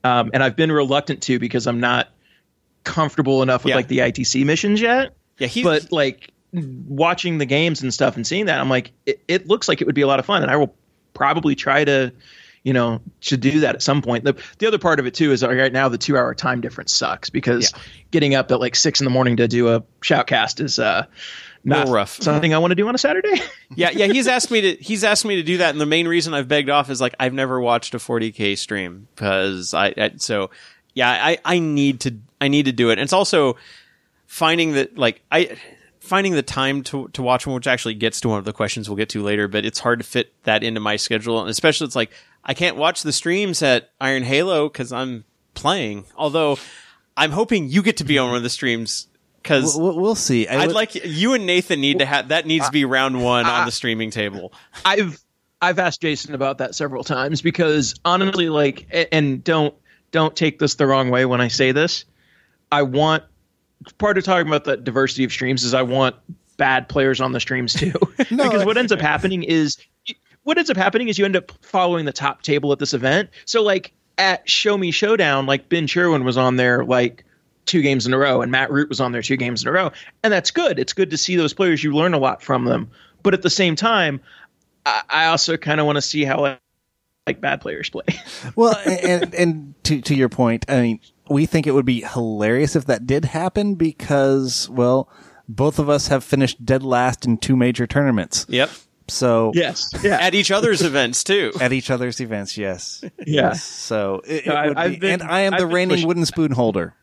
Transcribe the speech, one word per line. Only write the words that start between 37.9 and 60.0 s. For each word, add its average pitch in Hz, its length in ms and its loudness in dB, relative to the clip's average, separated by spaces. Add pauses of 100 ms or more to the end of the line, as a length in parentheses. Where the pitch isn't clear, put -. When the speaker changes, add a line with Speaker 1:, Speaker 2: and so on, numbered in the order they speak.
Speaker 2:
gets 110 260 -2
to 123 80 -2
one 107 100 0
of 95 60 -8
the 107 80 -6
questions 107 360 -4
we'll 101 80 -6
get 107 140 -2
to 104 120 -6
later, 104 260 0
but 104 160 -2
it's 110 160 -6
hard 120 200 0
to 110 40 -8
fit - 280 -6 (120)
that 107 180 2
into 113 180 -4
my 104 160 -2
schedule. 110 440 -4
And 92 80 -8
especially 151 380 0
it's 120 100 -8
like, 113 160 -2 (320)
I 139 80 -6
can't 170 240 -2
watch 160 260 0
the 147 100 -4
streams 180 500 -2
at 127 280 2 (100)
Iron 135 220 -2
Halo 151 460 0
'cause 127 240 -8
I'm 123 320 -8 (300)
playing. 120 500 -2 (100)
Although 147 440 0 (580)
I'm 151 160 0
hoping 202 380 0
you 190 120 2
get 208 140 0
to 156 80 -6
be 143 140 2
on 127 100 0
one 120 80 -2
of 120 60 -2
the 120 80 -4
streams 117 580 -4 (340)
'cause 147 340 2
Speaker 3:
We'll, 170 180 0
we'll, 165 80 -4
we'll 214 120 2
see. 117 320 0
I 131 160 0
Speaker 2:
I'd 185 40 2
Speaker 3:
would 170 100 0
Speaker 2:
like, 214 180 -2
you 185 380 -2
and 220 140 0
Nathan 175 340 0
need 139 200 2
to 135 60 2
have, 131 220 -2
that 156 180 0
needs 156 200 0
to 131 60 -2
be 147 120 2
round 131 380 0
one 123 240 2
on 170 160 0
Speaker 1:
I - 20 2
Speaker 2:
the 123 80 -4
streaming 113 380 -4
table. 98 420 -6 (320)
Speaker 1:
I've, 190 340 2 (440)
I've 180 160 2
asked 180 240 -2
Jason 151 320 -4
about 135 240 -2
that 131 160 -6
several 131 300 -6
times 143 360 -2
because 156 540 0 (100)
honestly, 180 460 2
like, 147 420 0
a-, 170 220 0
and 143 280 2
don't, 156 320 0 (380)